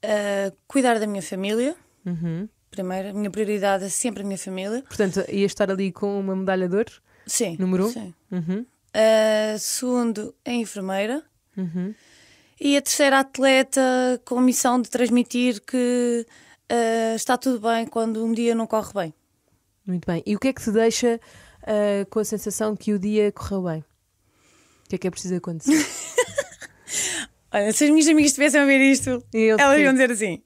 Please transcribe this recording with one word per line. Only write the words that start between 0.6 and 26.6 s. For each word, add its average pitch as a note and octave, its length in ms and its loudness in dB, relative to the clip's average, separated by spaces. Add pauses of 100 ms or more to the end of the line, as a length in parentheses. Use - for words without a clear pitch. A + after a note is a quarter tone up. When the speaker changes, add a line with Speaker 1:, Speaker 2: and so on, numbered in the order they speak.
Speaker 1:
cuidar B3 320 2
da G#3+ 80 -2
minha G3+ 140 -4
família. G#3+ 540 -2 (300)
Speaker 2:
Uhum. E3+ 420 -4 (220)
Speaker 1:
Primeiro, F#3+ 400 -6
a G3+ 40 -12
minha G#3 180 -4
prioridade G3 540 -2
é G3 40 -8
sempre G#3 320 -4
a G3+ 40 -8
minha G3 120 -6
família. G3 460 -8
Speaker 2:
Portanto, G3 360 -2 (100)
ias G3 220 0
estar G3 200 -2
ali F#3+ 200 -2
com G3+ 280 -4
uma F#3+ 160 -4
medalha F#3+ 320 0
de F3 80 -2
ouro? A3+ 160 -2 (340)
Speaker 1:
Sim, F3+ 320 -4
Speaker 2:
Número F#3 300 0
um? - 40 0
Speaker 1:
sim. G#3+ 220 -12 (180)
Speaker 2:
Uhum. F#3 340 -4 (280)
Speaker 1:
Ah, G#3+ 640 4
segundo, A#3 760 -2 (100)
a B3+ 60 -6
enfermeira. G#3 720 -4 (340)
Speaker 2:
Uhum. F3+ 360 -6 (680)
Speaker 1:
E C#4+ 180 2
a C#4 40 2
terceira, C#4 380 2
atleta C4 1040 2
com A#3+ 120 -4
a B3+ 40 2
missão B3+ 400 2
de G#3+ 80 -6
transmitir A#3+ 720 0
que, A#3+ 640 0 (440)
ah, A3+ 460 0
está B3 220 -2
tudo B3 220 -2
bem A3+ 260 0
quando A3+ 380 -2
um A3+ 100 0
dia A#3 200 0
não A3+ 140 0
corre A3 260 -2
bem. E3+ 200 -4 (720)
Speaker 2:
Muito F3+ 200 -4
bem. E3+ 180 -2
E G#3 100 0
o G3+ 40 -6
que - 80 0
é C4+ 60 0
que - 100 -10
te A3+ 80 -2
deixa, A3+ 480 2 (440)
ah, G#3 460 0
com - 100 -4
a G#3 60 -2
sensação G#3+ 500 -4
que - 160 -4
o G#3 80 0
dia G#3 320 2
correu G3 320 -6
bem? E3 160 -4 (1040)
O - 40 -20
que G3 60 -6
é - 20 -4
que F#3 100 -6
é F3+ 40 -4
preciso F3+ 240 -6
acontecer? E3+ 380 -4
Speaker 1:
<laughs> D4+ 120 2 (1700)